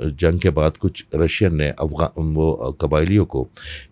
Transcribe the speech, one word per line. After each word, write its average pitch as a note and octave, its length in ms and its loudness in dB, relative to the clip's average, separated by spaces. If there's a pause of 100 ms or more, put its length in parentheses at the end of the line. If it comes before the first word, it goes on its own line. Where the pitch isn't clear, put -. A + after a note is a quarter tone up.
जंग E2 380 0
के F#2 100 2
बाद D2+ 280 0
कुछ - 280 -4 (100)
रशियन E2 400 2
ने D2+ 140 0
अफ़गान, D#2 640 -4
वो, D#2 180 2
अ, C#2 340 -4
कबायलियों E2 400 2
को - 240 -6 (420)